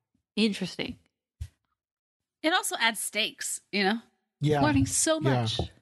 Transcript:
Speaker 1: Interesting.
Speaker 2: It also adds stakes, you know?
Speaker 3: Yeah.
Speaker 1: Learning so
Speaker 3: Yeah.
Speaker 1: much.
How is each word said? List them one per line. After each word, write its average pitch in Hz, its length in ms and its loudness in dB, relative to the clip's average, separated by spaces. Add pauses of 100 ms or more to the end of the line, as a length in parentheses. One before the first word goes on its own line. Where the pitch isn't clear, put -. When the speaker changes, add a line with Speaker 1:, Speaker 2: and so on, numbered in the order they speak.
(360)
Speaker 1:
Interesting. 202 600 -2 (1500)
Speaker 2:
It 311 120 0
also 381 260 -2
adds 226 200 0
stakes, - 600 -6 (100)
you 202 120 2
know? 208 160 2 (420)
Speaker 3:
Yeah. 147 200 2
Speaker 1:
Learning 285 240 4
so - 360 0
Speaker 3:
Yeah. 135 200 2
Speaker 1:
much. 113 180 -2 (220)